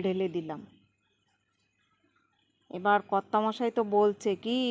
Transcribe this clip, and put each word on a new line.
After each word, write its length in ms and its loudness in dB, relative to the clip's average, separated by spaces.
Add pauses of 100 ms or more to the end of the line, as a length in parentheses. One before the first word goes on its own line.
ঢেলে 280 0
দিলাম। 320 -6 (2000)
এবার 300 2
কর্তামশাই 720 -2
তো 120 0
বলছে, 520 2
"কি 220 -4 (140)